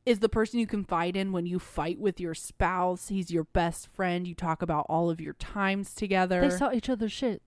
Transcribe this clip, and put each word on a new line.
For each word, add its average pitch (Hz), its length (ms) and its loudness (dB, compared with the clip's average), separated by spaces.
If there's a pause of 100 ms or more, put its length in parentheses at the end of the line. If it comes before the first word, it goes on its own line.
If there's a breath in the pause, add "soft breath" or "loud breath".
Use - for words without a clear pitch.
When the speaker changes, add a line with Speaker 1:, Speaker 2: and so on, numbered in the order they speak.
Speaker 1:
is 233 140 6
the 220 80 4
person 220 300 0
you 226 80 2
confide 180 500 -2
in 196 160 -2
when 175 140 0
you 180 120 -2
fight 165 400 -4
with 202 220 -2
your 165 140 -4
spouse. 180 760 -2
He's 190 220 -2
your 165 140 2
best 170 440 0
friend. 180 380 -2
You 175 80 -8
talk 160 280 -2
about 160 260 0
all 170 220 2
of 165 100 -4
your 147 140 -8
times 196 600 -2
together. 185 460 2
Speaker 2:
They 285 100 6
saw 269 220 2
each 240 160 0
other's 220 240 0
shit. 233 340 -2